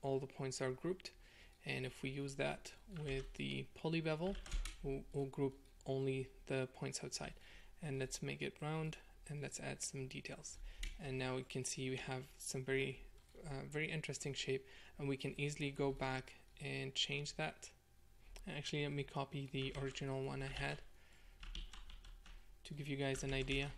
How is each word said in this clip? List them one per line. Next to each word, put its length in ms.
all 160
the 80
points 340
are 100
grouped. 400
And 220
if 160
we 80
use 260
that 360
with 300
the 400
poly 260
bevel, 340
we'll, 200
we'll 140
group 280
only 420
the 280
points 300
outside. 300
And 160
let's 240
make 200
it 180
round 360
and 120
let's 200
add 220
some 260
details. 500
And 140
now 180
we 60
can 220
see 260
we 60
have 260
some 260
very, 360
uh, 240
very 200
interesting 440
shape, 320
and 100
we 80
can 240
easily 300
go 220
back 400
and 340
change 420
that. 340
Actually, 260
let 100
me 120
copy 480
the 280
original 420
one 200
I 180
had 220
to 100
give 140
you 80
guys 260
an 100
idea. 460